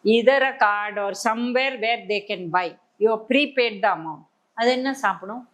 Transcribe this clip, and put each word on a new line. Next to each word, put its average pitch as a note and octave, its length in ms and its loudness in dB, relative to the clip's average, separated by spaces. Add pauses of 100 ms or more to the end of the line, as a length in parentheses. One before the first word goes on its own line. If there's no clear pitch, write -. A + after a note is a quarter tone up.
(140)
Either B3 240 6 (140)
a - 20 -10 (100)
card G#3 400 0
or G3+ 80 -2 (140)
somewhere B3 480 0 (100)
where A#3 180 0 (100)
they G3+ 180 -2
can F#3 120 -6 (140)
buy. F3+ 120 0 (340)
You A3 120 4
have G#3+ 200 -6
prepaid C4 500 0
the G3 140 2
amount. D#3+ 260 -12 (360)
அது A#3+ 180 4
என்ன C4 120 -2 (140)
சாப்பிடும்? G3 500 -4